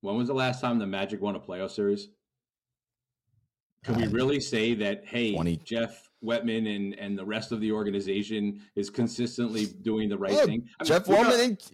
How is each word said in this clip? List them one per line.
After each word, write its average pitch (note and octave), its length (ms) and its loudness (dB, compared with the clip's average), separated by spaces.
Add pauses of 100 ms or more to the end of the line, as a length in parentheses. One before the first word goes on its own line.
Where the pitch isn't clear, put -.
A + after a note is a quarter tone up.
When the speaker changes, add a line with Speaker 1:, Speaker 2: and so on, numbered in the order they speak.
Speaker 1:
When G2+ 140 -2
was A#2+ 140 0
the C#3 40 0
last B2+ 280 0
time A#2+ 180 2
the G#2 80 -2
Magic G2 340 -4
won G2+ 140 -2
a - 40 -6
playoff F#2 320 -6
series? G2+ 380 0 (1700)
Can A#2 120 -2
we A2+ 100 2
Speaker 2:
Uh, G#2+ 40 0
Speaker 1:
really C3 300 2
say A#2 360 0
that, G#2 300 -2
hey, A#2 280 0
Speaker 2:
twenty E2+ 240 0
Speaker 1:
Jeff - 520 -4 (140)
Wetman A2+ 500 0
and, G2+ 240 -4
and G2+ 200 -6
the F#2+ 80 -8
rest G#2+ 260 -6
of A2+ 80 -4
the G#2+ 140 0
organization G2+ 880 -2 (140)
is G2+ 140 -4
consistently A#2 760 -2
doing G#2+ 420 -2
the G2+ 100 -2
right G2 140 0
Speaker 2:
Well, D4 140 6
Speaker 1:
thing? A#2+ 240 -2 (100)
I - 40 -6
mean, - 40 -2
Speaker 2:
Jeff F3+ 200 4
Speaker 1:
we're G3+ 140 8
not A#3+ 120 6
Speaker 2:
Wetman, A#3+ 400 2